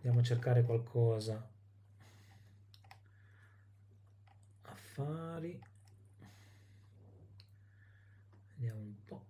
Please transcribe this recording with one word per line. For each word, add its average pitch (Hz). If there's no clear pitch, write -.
Andiamo 120
a 120
cercare 120
qualcosa. 113
Affari. 165
Vediamo 113
un 104
po'. -